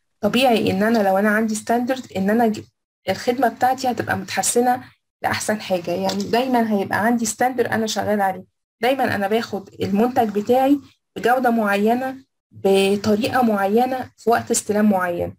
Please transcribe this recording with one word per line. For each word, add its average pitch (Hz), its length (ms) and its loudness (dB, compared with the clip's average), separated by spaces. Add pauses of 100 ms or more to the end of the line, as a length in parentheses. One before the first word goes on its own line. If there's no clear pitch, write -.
(200)
طبيعي 220 500 2
إن 190 120 0
أنا 233 160 2 (100)
لو 190 100 4
أنا 214 120 2
عندي 214 240 0
standard 247 600 -2
إن 190 140 0
أنا 233 160 4
ج-، 214 180 -2 (440)
الخدمة 240 400 0
بتاعتي 254 420 -2
هتبقى 214 260 -4
متحسنة 240 680 -2 (380)
لأحسن - 380 -2
حاجة، 175 300 -4
يعني 190 320 -2
دايمًا 226 500 0
هيبقى 196 340 0
عندي 233 200 0
ستاندر 247 440 -2
أنا 220 160 -2
شغال 208 340 -2
عليه، 190 240 -2 (360)
دايمًا 254 340 0
أنا 196 140 -2
باخد 220 420 -4 (120)
المنتج 226 460 0 (120)
بتاعي 262 400 2 (360)
بجودة 240 340 2
معينة، 233 640 0 (340)
بطريقة 208 920 0
معينة، 233 760 0
في - 140 -2
وقت 226 200 0
استلام 214 400 2
معين. 175 480 -2